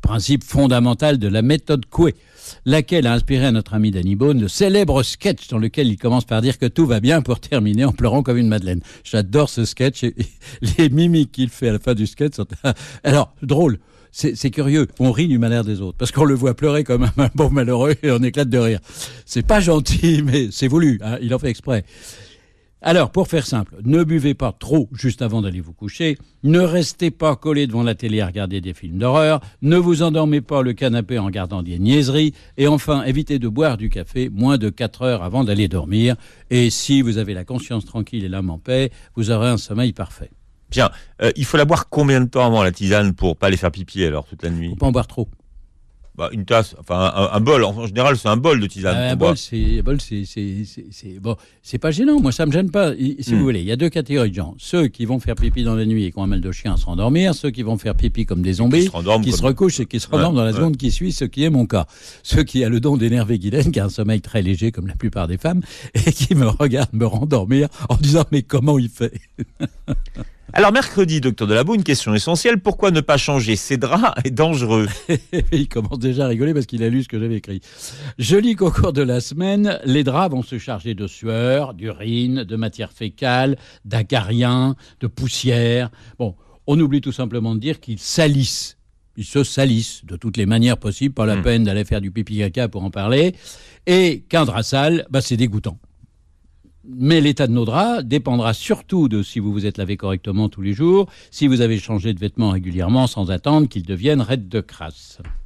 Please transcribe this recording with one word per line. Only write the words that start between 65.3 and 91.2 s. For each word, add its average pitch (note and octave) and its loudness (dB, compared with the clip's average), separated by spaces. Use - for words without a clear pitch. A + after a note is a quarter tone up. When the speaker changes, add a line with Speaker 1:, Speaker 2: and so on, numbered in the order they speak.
Speaker 1:
femmes, F3+ 0
<laughs> - -16
et C3 2
qui - 0
me B2+ 4
regarde C3+ 0
me A2+ 0
rendormir C3 0
en B2+ 2
disant : « D3 4
Mais C#3+ 0
comment C#3+ 2
il A#2+ 0
fait ? » - -6
<laughs> - -
Speaker 2:
Alors G3+ 6
mercredi, F#3+ 2
docteur A#2 0
Delabo, B2 4
une G3+ 2
question B2 0
essentielle. E3+ 2
Pourquoi G3 0
ne D#3 2
pas C#3+ 2
changer ? A#2+ 0
Ces C#3 -4
draps E3 2
est C#3 -2
dangereux. A#2+ 2
Speaker 1:
<laughs> - -2
Il D3 0
commence A#2 -6
déjà B2+ -2
à - -2
rigoler C3 0
parce C#3 0
qu'il A2+ -4
a A2+ 0
lu C3 0
ce A#2+ -6
que A2+ -6
j'avais A2+ -4
écrit. G2 -8
Je C3 2
lis A3 2
qu'au F3+ 2
cours F3 2
de C#3 0
la B2+ 0
semaine, F#3+ -2
les C#3 0
draps D3+ 0
vont B2+ -4
se B2 -10
charger A2 -8
de G2 -8
sueur, B2 -2
d'urine, A#2 -4
de G#2+ -8
matière A2 -6
fécale, B2+ -2
d'acariens, A#2+ 0
de A#2+ -4
poussière. A#2+ -2
Bon, G#2+ -6
on D3 2
oublie C#3+ 2
tout C3+ -6
simplement A2+ -4
de G#2+ -2
dire D3+ -6
qu'ils A2+ -10
salissent. - 0
Ils G#2+ -10
se C#3+ 0
salissent A#2+ 0
de E2+ -12
toutes A2 -6
les G#2 0
manières A2+ 4
possibles, C3 -4
pas A2 0